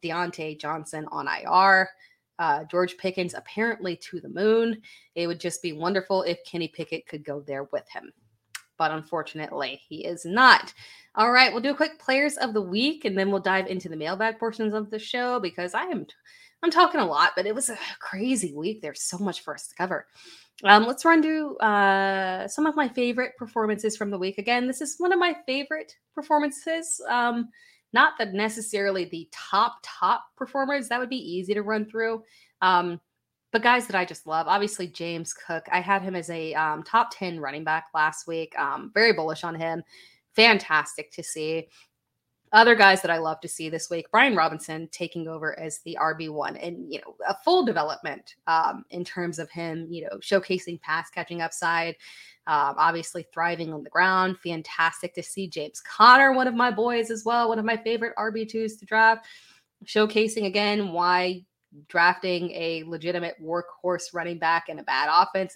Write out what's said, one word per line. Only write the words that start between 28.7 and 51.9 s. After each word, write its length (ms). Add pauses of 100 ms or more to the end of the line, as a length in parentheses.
the 260
top, 520
top 400 (140)
performers. 500
That 120
would 100
be 80
easy 360
to 100
run 220
through. 380 (380)
Um, 400 (500)
but 120
guys 240
that 80
I 100
just 220
love, 200
obviously 400
James 460
Cook. 380
I 80
had 240
him 120
as 140
a, 240
um, 300
top 280
ten 280
running 240
back 220 (100)
last 320
week. 320
Um, 340
very 180
bullish 320
on 120
him. 260 (540)
Fantastic 800
to 100
see. 440 (840)
Other 240
guys 260
that 100
I 60
love 240
to 60
see 220
this 200
week, 220
Brian 240
Robinson 560
taking 360
over 320
as 200
the 180
R 160
B 160
one 280
and, 340
you 80
know, 160 (120)
a 160
full 220
development, 720 (100)
um, 460
in 120
terms 360
of 100
him, 400
you 140
know, 140
showcasing 640
pass 280
catching 320
upside, 540 (500)